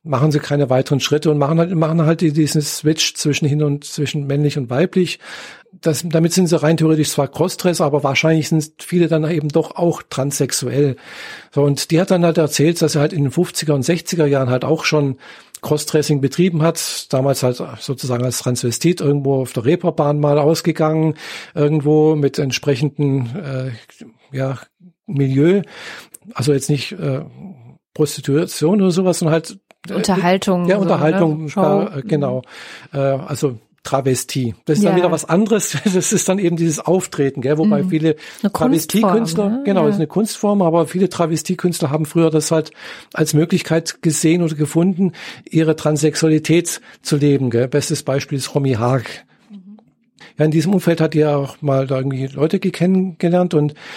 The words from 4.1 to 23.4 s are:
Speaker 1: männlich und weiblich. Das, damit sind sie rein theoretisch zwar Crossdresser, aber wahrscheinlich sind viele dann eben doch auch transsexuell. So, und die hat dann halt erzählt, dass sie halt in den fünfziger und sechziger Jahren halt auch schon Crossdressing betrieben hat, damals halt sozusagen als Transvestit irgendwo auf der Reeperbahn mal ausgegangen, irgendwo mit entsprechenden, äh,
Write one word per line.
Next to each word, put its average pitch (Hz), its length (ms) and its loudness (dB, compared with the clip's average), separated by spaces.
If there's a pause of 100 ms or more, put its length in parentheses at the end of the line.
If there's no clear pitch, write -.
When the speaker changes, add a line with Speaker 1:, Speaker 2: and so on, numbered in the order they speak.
Speaker 1:
männlich 143 320 0
und 123 100 -4
weiblich. 170 520 0 (600)
Das, 160 240 0
damit 165 280 2
sind 180 160 4
sie 165 120 2
rein 160 160 2
theoretisch 156 340 2
zwar 139 180 0
Crossdresser, 180 560 0
aber 143 180 0
wahrscheinlich 151 460 2
sind 156 240 0 (100)
viele 175 240 2
dann 160 240 0
eben 151 200 -2
doch 156 260 0
auch 175 260 0
transsexuell. 135 920 -2 (580)
So, 139 80 2
und 143 300 0
die 160 80 4
hat 190 100 0
dann 175 140 2
halt 170 140 2
erzählt, 156 440 2
dass 151 100 2
sie 160 80 0
halt 147 120 0
in 143 120 0
den 131 60 0
fünfziger 156 440 -2
und 135 100 -2
sechziger 165 420 0
Jahren 135 240 2
halt 127 140 0
auch 160 200 0
schon 143 340 0 (420)
Crossdressing 151 600 0
betrieben 165 420 0
hat, - 500 -2
damals 135 320 0
halt 123 180 0 (160)
sozusagen 123 460 -4
als 127 160 -2
Transvestit 131 600 -2
irgendwo 139 420 0
auf 123 100 -8
der 117 140 -2
Reeperbahn 156 520 0
mal 147 200 2
ausgegangen, 156 760 2 (400)
irgendwo 151 640 4
mit 143 240 0
entsprechenden, 139 880 -2 (100)
äh, 131 1000 -12